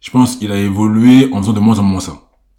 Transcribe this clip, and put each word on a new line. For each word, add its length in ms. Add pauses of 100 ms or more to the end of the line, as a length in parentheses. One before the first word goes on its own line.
je 100
pense 260
qu'il 160
a 60
évolué 760
en 100
faisant 100
de 80
moins 180
en 60
moins 160
ça. 280 (300)